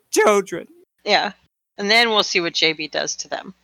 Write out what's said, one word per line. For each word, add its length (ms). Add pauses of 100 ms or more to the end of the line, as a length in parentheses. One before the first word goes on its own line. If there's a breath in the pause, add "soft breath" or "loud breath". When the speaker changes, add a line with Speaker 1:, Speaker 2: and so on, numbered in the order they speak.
(120)
Speaker 1:
children. 560 (360)
Speaker 2:
Yeah. 300 (440)
And 140
then 180
we'll 140
see 180
what 120
J 200
B 140
does 300
to 100
them. 260 (100)